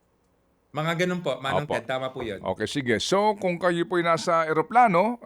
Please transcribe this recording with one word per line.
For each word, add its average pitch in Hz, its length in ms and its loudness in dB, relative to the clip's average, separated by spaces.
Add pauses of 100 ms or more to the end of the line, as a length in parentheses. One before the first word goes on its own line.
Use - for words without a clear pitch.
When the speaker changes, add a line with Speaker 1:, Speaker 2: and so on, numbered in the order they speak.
(720)
Speaker 1:
Mga 160 320 -2
ganun 180 160 -4
po, 131 160 -2
Manong 135 320 -2
Speaker 2:
Opo. 123 80 2
Speaker 1:
Ted, 117 80 -8
tama 131 240 -4
po 131 160 -8
yun. 98 160 -6
Speaker 2:
Okay, 95 240 -2
sige. 120 320 0
So, 202 400 0
kung 180 240 -4
kayo 175 240 2
po'y 175 160 -2
nasa 165 480 2
eroplano, 208 760 2